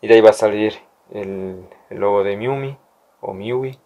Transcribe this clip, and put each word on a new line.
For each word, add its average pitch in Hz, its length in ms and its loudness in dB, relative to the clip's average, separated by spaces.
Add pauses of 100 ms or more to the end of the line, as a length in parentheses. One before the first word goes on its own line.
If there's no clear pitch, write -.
Y 110 60 -10
de 113 80 6
ahí 113 60 8
va 110 100 10
a - 20 2
salir 107 460 -2 (340)
el, 95 520 -12 (240)
el 113 100 -14
logo 101 240 2
de 101 120 -2
Miumi 135 420 -6 (440)
o 101 120 -10
Miui. 127 520 -8